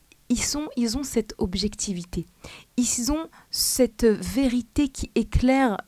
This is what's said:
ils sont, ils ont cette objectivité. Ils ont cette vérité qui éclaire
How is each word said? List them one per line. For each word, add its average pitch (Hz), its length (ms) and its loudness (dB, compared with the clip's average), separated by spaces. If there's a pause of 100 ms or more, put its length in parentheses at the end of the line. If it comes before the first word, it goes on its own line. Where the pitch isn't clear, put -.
(300)
ils 240 120 0
sont, 302 360 -2
ils 233 200 0
ont 294 60 -4
cette - 360 -4
objectivité. 185 840 -4 (520)
Ils 247 340 0
ont 320 160 -2 (220)
cette - 560 2
vérité 233 800 0
qui - 260 -8
éclaire 247 600 2 (120)